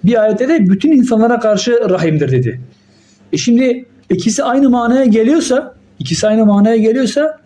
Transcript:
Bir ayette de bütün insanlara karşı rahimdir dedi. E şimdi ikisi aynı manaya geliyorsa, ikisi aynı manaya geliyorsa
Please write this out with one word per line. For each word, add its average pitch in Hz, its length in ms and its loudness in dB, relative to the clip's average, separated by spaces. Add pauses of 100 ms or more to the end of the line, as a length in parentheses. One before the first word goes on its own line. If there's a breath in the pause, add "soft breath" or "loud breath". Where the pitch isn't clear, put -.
Bir 220 200 2
ayette 220 240 0
de 277 220 0
bütün 196 220 0
insanlara 233 480 2
karşı 220 400 0 (100)
rahimdir 156 420 0
dedi. 123 300 -2 (720 soft breath)
E 151 40 -4
şimdi 254 480 0 (240)
ikisi 196 340 -2
aynı 269 260 2
manaya 247 360 0
geliyorsa, 247 720 0 (240)
ikisi - 280 -4
aynı 220 180 2
manaya 208 320 2
geliyorsa 262 680 -2